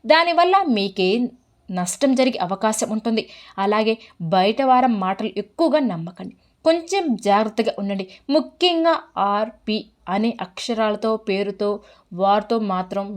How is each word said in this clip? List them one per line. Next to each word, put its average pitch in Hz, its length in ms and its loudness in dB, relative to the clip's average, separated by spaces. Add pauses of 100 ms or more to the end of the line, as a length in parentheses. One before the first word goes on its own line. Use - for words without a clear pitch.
(140)
దానివల్ల 349 440 4 (180)
మీకే 190 340 0 (600)
నష్టం 185 500 0
జరిగే 254 280 0
అవకాశం 214 500 -2
ఉంటుంది. 220 280 -2 (400)
అలాగే 214 300 0 (400)
బయట 214 260 2 (100)
వారం 254 240 4 (100)
మాటలు 196 260 -4 (120)
ఎక్కువగా 302 380 0 (120)
నమ్మకండి. 175 420 -10 (320)
కొంచెం 339 360 0 (240)
జాగ్రత్తగా 214 440 2 (100)
ఉండండి. 196 240 -4 (300)
ముఖ్యంగా 330 580 2 (380)
ఆర్పి 220 460 -4 (380)
అనే 220 140 0 (160)
అక్షరాలతో, 214 640 -4 (180)
పేరుతో 202 420 -2 (520)
వారితో 208 340 2 (160)
మాత్రం 185 320 -4 (140)